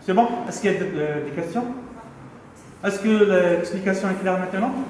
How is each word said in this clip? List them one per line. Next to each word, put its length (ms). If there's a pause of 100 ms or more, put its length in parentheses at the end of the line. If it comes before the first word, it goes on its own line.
C'est 100
bon ? 140 (220)
Est-ce 120
qu'il 120
y 20
a 40
de-, 60 (100)
euh, 300
des 60
questions ? 320 (1200)
Est-ce 160
que 580
l'explication 520
est 120
claire 180
maintenant ? 320 (180)